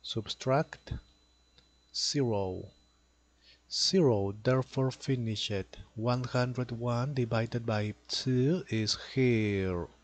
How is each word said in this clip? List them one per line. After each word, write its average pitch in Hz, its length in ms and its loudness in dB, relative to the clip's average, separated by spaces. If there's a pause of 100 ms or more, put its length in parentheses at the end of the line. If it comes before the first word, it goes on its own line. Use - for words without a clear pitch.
Subtract - 920 -2 (1000)
zero. 101 680 0 (1040)
Zero, 113 640 4 (100)
therefore 131 460 2
finish 117 640 -2
it. 95 260 -4 (160)
One 123 300 0
hundred 123 480 -2
one 120 420 -2
divided 117 500 -2
by 107 300 -2 (140)
two 131 600 2
is 110 280 0 (160)
here. 101 720 2 (160)